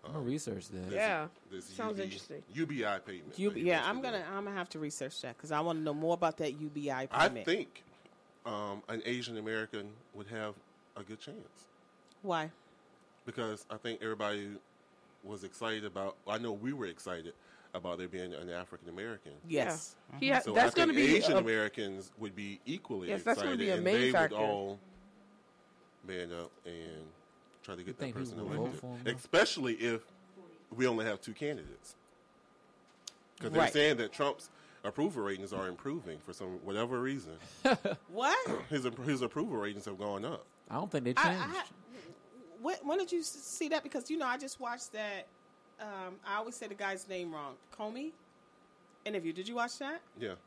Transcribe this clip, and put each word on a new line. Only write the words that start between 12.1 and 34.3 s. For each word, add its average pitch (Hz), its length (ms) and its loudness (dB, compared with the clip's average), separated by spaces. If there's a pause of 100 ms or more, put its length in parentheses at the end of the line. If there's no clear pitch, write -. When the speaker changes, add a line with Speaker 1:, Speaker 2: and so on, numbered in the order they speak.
Speaker 4:
Why? 165 300 0 (760)
Speaker 2:
Because 113 440 -4
I 110 80 -8
think 113 240 -4
everybody 104 560 -2 (680)
was 98 220 -8
excited 110 400 -2
about, 98 320 -4 (100)
I 107 100 2
know 117 140 -2
we 113 220 -2
were 120 140 -2
excited 85 460 -6 (420)
about 87 220 -2
there 92 120 -4
being 90 240 -4
an 85 160 -8
African 87 400 -8
American. 98 420 -8 (160)
Speaker 4:
Yes. 156 480 0 (160)
Speaker 3:
Yeah. 139 80 -10
He 269 80 2
Speaker 4:
Mm-hmm. 269 80 6
Speaker 3:
ha-, 247 60 6
Speaker 2:
So 214 120 -2
Speaker 3:
that's 226 200 8
Speaker 2:
I - 20 -2
think - 0 -
Speaker 3:
gonna 330 180 6
be 285 220 8
Speaker 2:
Asian - 180 6
Speaker 3:
a 285 40 8
Speaker 2:
Americans 107 800 2
would 104 180 -6
be 101 300 -6
equally 104 420 -4
Speaker 3:
Yes, 190 160 -2
that's 226 160 4
Speaker 2:
excited, 233 120 2
Speaker 3:
gonna 254 60 0
be 226 120 2
a 180 60 4
Speaker 2:
and 175 100 0
Speaker 3:
main 196 160 6
Speaker 2:
they 254 100 6
Speaker 3:
factor. 160 240 6
Speaker 2:
would 107 80 4
all 101 360 0 (1300)
man 87 280 -4
up 85 180 -6 (140)
and 82 420 -10 (560)
try 101 120 -8
to 87 40 -10
Speaker 1:
You 90 60 -10
Speaker 2:
get - 120 -8
that - 60 -4
Speaker 1:
think 123 120 -6
Speaker 2:
person 127 200 -6
Speaker 1:
people 107 140 -6
would 113 80 -2
Speaker 2:
elected. 120 240 -2
Speaker 1:
vote 127 100 -8
for 120 60 -8
him, 123 80 -12
though? 120 60 2
Speaker 2:
Especially 135 640 4
if 113 260 0 (680)
we 123 160 2
only 113 200 4
have 104 160 0
two 110 120 -8
candidates. 101 640 -6 (1400)
'Cause 113 120 -2
they're 165 100 8
Speaker 4:
Right. 131 120 6
Speaker 2:
saying 147 240 8
that 110 140 0
Trump's - 380 0 (340)